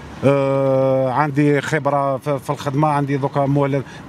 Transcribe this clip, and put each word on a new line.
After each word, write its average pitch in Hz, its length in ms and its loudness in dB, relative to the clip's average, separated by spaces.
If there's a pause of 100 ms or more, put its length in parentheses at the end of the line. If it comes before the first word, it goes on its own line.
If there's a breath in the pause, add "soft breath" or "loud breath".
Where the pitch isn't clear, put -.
(260 loud breath)
آه، 135 840 2
عندي 147 500 2
خبرة 139 560 0
في، 139 220 -4
في - 100 -8
الخدمة، 143 380 0
عندي 143 300 0
دوكا 139 280 0
مول-، 139 380 0 (260 loud breath)